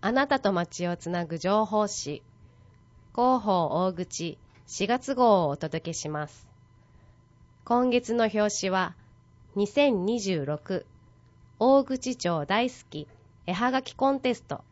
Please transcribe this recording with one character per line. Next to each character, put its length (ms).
あ 100
な 140
た 140
と 120
街 360
を 100
つ 140
な 140
ぐ 120
情 260
報 220
誌、 380
広 320
報 220
大 80
口 460
四 220
月 260
号 300
を 60
お 80
届 340
け 20
し 160
ま 180
す。 200
今 260
月 240
の 80
表 260
紙 100
は、 240
二 140
千 400
二 120
十 240
六、 440
大 240
口 320
町 320
大 240
好 60
き 180
絵 80
は 160
が 140
き 100
コ 180
ン 80
テ 140
ス 80
ト 300